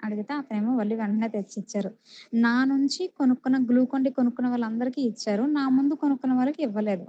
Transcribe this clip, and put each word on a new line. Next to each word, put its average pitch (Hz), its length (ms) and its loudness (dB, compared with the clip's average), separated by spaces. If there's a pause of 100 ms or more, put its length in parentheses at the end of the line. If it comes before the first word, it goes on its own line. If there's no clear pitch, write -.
అడిగితే 214 300 -6
అతనేమో 247 420 -2
మళ్ళీ 214 200 -2
వెంటనే 220 320 -2
తెచ్చిచ్చారు. 202 640 -6 (420)
నా 233 300 4
నుంచి 277 540 0
కొనుక్కున్న 262 400 2
Glucon-D 254 560 2
కొనుక్కున్న 247 360 0
వాళ్ళందరికీ 240 520 -4
ఇచ్చారు, 214 420 -2
నా 285 260 0
ముందు 277 240 4
కొనుక్కున్న 277 420 0
వాళ్ళకి 277 280 0
ఇవ్వలేదు. 208 460 -2